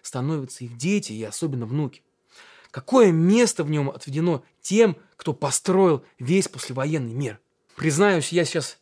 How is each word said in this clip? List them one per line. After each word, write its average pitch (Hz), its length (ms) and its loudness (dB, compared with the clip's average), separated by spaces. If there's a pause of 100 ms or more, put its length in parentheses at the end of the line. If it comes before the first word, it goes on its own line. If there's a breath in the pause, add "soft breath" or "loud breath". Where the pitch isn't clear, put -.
становятся 131 640 -6
их 117 120 -16
дети 170 360 -2
и 110 100 -8
особенно 120 440 -6
внуки. 135 360 -6 (680 soft breath)
Какое 220 400 4
место 180 540 4
в 147 60 -4
нем 147 200 0
отведено 151 540 -4 (160 soft breath)
тем, 202 360 2 (200 soft breath)
кто - 160 -6
построил 170 720 2 (140 soft breath)
весь 170 280 0
послевоенный 131 680 -6
мир? 120 280 -6 (340)
Признаюсь, 165 580 2
я 170 120 2
сейчас - 360 -6